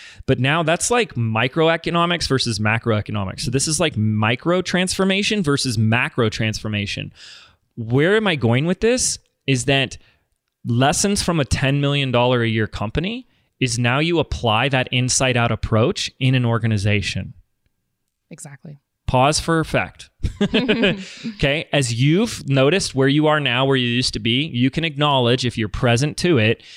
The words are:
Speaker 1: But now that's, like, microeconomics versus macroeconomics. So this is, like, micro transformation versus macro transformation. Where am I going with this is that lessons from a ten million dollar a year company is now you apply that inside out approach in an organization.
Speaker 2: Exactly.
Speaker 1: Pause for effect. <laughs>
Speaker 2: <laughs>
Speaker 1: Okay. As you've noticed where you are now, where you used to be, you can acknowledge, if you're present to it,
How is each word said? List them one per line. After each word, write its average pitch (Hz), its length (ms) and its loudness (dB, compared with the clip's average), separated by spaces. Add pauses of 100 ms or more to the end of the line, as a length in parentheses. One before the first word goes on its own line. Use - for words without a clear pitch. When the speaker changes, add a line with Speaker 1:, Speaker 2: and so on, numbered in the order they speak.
(260)
Speaker 1:
But 131 140 0
now 151 240 0
that's, 165 260 0
like, 240 240 0
microeconomics 160 1120 0
versus 120 300 0
macroeconomics. 107 840 -2
So - 100 -4
this 135 160 0
is, 156 100 -2
like, 170 180 0
micro 110 640 0
transformation 190 840 0
versus 135 340 0
macro 117 520 2
transformation. 104 840 -4 (640)
Where 135 400 2
am 220 100 0
I 180 80 2
going 127 320 2
with 180 140 -2
this - 380 0 (280)
is 127 200 0
that 135 320 0 (680)
lessons 143 580 0
from 170 160 0
a 143 60 2
ten 139 360 0
million 143 300 0
dollar 123 320 2
a 113 60 0
year 110 180 0
company 185 600 -6 (300)
is 120 200 -2
now 123 200 2
you 165 200 2
apply 120 500 0
that 127 240 0
inside 127 440 0
out 120 140 2
approach 113 680 0
in 131 160 2
an 123 100 2
organization. 107 880 0 (960)
Speaker 2:
Exactly. 147 480 -20 (280)
Speaker 1:
Pause 135 340 2
for 165 200 0
effect. - 500 -4 (300)
<laughs> - 0 -
Speaker 2:
<laughs> 208 60 0 (920)
Speaker 1:
Okay. 147 360 -2
As 131 220 2
you've 151 540 2
noticed 139 460 2
where 135 140 4
you 151 180 4
are 151 140 2
now, 131 240 0
where 139 120 2
you 123 120 0
used 123 260 0
to - 60 -6
be, 120 260 0
you 123 240 0
can 160 140 -4
acknowledge, 135 600 2
if 117 100 -4
you're 107 120 -2
present 123 500 0
to 170 200 2
it, 110 240 2 (140)